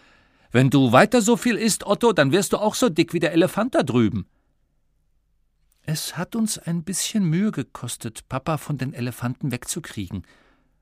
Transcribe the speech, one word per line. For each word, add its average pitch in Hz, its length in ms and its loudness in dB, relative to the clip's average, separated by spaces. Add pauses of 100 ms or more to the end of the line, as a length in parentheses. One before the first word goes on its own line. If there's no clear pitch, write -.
(520)
„Wenn 131 180 4
du 131 240 4
weiter 208 280 6
so 226 140 4
viel 226 220 -2
isst, 214 280 -2
Otto, 208 280 2
dann 143 180 2
wirst 190 220 0
du - 40 -2
auch 208 180 -2
so 254 120 2
dick 165 240 0
wie 175 80 0
der 165 140 0
Elefant 190 420 0
da 294 80 2
drüben.“ 113 420 0 (1600)
Es - 300 -6
hat 180 180 -8
uns 220 220 -2
ein 170 260 -4
bisschen 196 420 -2
Mühe 180 260 2
gekostet, - 760 -10
Papa 143 300 -4
von 143 220 -6
den 151 160 -6
Elefanten 120 560 -6
wegzukriegen. 104 760 -10 (560)